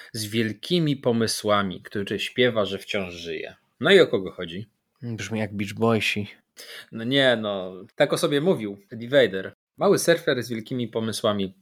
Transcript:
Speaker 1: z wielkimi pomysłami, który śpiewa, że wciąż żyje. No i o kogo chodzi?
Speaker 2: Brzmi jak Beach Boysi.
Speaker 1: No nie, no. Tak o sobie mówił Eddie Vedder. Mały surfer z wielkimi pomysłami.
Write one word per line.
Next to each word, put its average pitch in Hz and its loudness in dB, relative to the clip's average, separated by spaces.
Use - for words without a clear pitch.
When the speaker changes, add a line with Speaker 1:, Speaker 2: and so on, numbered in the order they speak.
Speaker 1:
z 110 -6
wielkimi 117 0
pomysłami, 104 0
który 101 -6
śpiewa, 113 2
że 95 -4
wciąż 92 -6
żyje. 85 -10
No 147 2
i 190 8
o 135 6
kogo 95 -2
chodzi? 90 -10
Speaker 2:
Brzmi 110 -6
jak 104 -4
Beach 104 -6
Boysi. 107 0
Speaker 1:
No 113 -10
nie, 131 4
no. 95 -6
Tak 143 2
o 143 2
sobie 147 2
mówił 113 0
Eddie 117 -12
Vedder. 101 4
Mały 175 4
surfer 151 2
z 110 -12
wielkimi 117 -6
pomysłami. 104 -2